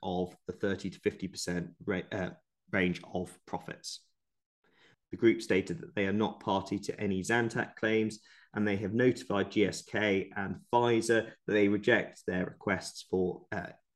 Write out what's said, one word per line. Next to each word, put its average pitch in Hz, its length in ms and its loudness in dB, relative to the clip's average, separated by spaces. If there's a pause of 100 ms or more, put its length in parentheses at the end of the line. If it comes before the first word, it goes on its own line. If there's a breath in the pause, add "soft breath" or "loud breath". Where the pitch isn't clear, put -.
of 90 340 -4 (100)
the 92 60 -6
thirty 95 380 -2
to - 100 -14
fifty - 260 -4
percent 87 420 -6 (180)
ra-, 92 160 -2 (100)
uh, 95 180 -4 (400)
range 90 300 2 (140)
of 90 220 -6 (100)
profits. - 540 -10 (1120 soft breath)
The 95 60 -10
group 113 240 6
stated 92 400 0
that - 140 -14
they 101 120 0
are 98 60 0
not 104 260 0
party 98 420 -2
to - 200 -8
any 95 220 -2
Zantac 117 540 0
claims, 110 440 0 (340 soft breath)
and 104 140 0
they 98 80 2
have 101 160 -4
notified 117 580 2
G 101 160 4
S - 160 -4
K 190 540 0
and 98 200 -4 (140)
Pfizer 117 600 4 (160)
that - 60 -2
they 104 160 6
reject 104 580 2
their 90 180 0
requests - 680 -6
for, 92 420 -2
uh, - 160 -6 (280)